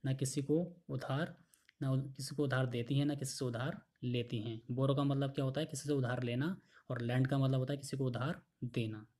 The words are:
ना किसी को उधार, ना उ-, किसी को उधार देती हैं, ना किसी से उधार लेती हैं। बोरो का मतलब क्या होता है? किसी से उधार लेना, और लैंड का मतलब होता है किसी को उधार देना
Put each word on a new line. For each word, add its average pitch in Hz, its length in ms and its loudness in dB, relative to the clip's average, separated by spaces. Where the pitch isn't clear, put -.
ना 131 80 2
किसी 135 280 -2
को 160 480 0
उधार, 135 480 -2
ना 135 100 2
उ-, 131 100 4
किसी 135 340 -8
को 147 80 2
उधार 131 220 4
देती 120 320 0
हैं, 143 80 4
ना 143 100 2
किसी 143 220 -6
से 139 80 -2
उधार 123 360 -2
लेती 123 360 0
हैं। 113 220 -6
बोरो 135 240 4
का 143 80 2
मतलब 139 280 2
क्या 139 140 0
होता 135 160 0
है? 156 60 -2
किसी 143 200 -8
से 147 60 2
उधार 127 300 0
लेना, 131 380 -2
और 120 120 -2
लैंड 123 260 2
का 139 100 2
मतलब 131 220 4
होता 131 140 0
है 143 40 -2
किसी 139 200 -6
को 135 80 2
उधार 127 360 -2
देना 110 440 -4